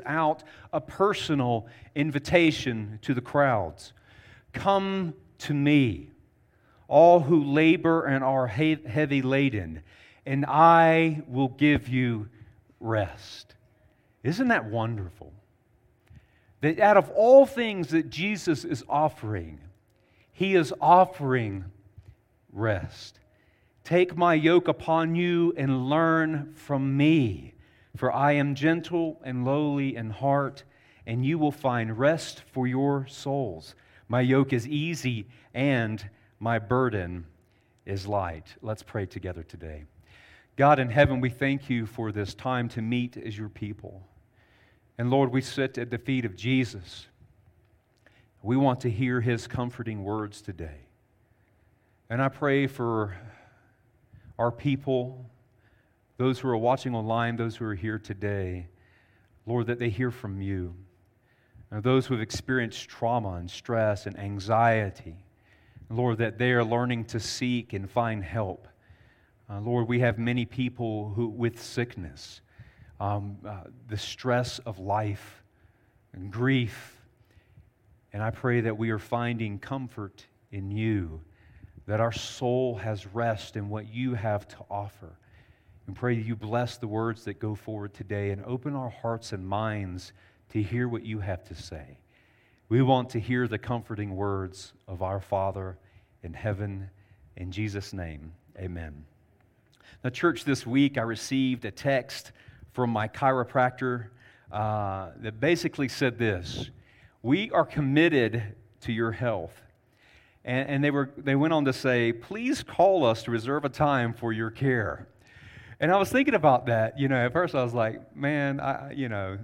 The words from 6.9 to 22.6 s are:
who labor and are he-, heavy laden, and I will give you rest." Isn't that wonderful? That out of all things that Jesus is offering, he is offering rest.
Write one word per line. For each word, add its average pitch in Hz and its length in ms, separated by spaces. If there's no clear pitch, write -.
who 151 220
labor 160 640
and 135 180
are 131 240
he-, 151 400
heavy 139 360
laden, 117 600
and 139 220
I 160 800
will 127 220
give 143 400
you 120 400
rest." - 800
Isn't 190 260
that 165 180
wonderful? 107 640
That 160 180
out 208 180
of 180 140
all 254 360
things 208 420
that 151 220
Jesus 170 540
is 131 240
offering, 104 720
he 190 220
is 165 260
offering 131 840
rest. - 640